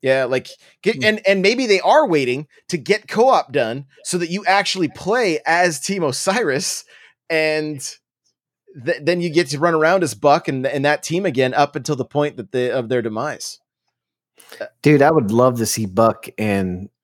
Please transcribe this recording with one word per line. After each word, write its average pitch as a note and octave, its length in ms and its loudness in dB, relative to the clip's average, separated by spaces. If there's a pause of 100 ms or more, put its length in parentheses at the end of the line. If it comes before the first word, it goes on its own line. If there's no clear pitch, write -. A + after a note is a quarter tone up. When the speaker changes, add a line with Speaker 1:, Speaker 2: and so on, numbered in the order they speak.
Speaker 1:
Yeah, C3 240 2
like, C3 240 -4 (320)
get, F#3+ 160 0
Speaker 2:
Hmm. C3+ 80 -6
Speaker 1:
and, G#3+ 220 0
and G3 140 2
maybe A#3+ 240 2
they G3 140 2
are A#3+ 260 4
waiting C#3+ 420 0 (200)
to F3+ 100 -6
get F#3+ 300 -2
co-op G#3+ 460 2
done C3 320 -2 (180)
so - 140 -6
that F3 120 -4
you F#3+ 160 -6
actually F#3 440 0
play G3 560 -2
as E3+ 340 2
Team F#3+ 240 -4
Osiris, E3+ 800 -2 (460)
and D#3 500 -2 (1040)
th-, D3 160 -2
then F3 200 0
you F3 80 -2
get D#3+ 200 2
to C#3+ 100 -6
run E3+ 140 2
around E3 300 4
as B2 100 -4
Buck D3 360 2
and, C3+ 180 -4
and C3+ 160 -2
that D3 200 0
team F3+ 220 -4
again B2+ 280 0
up C#3+ 240 0
until C#3+ 180 -4
the B2 100 -6
point D3 320 -4
that G#2+ 140 -12
they, B2 180 -2
of A#2 200 -4
their B2 120 0
demise. A2+ 580 -8 (1200)
Speaker 2:
Dude, D3+ 200 6
I E3+ 100 6
would A#2+ 200 2
love B2 280 4
to A2 60 0
see A2 200 -4
Buck G#2+ 420 0 (100)
and G2 520 -4 (140)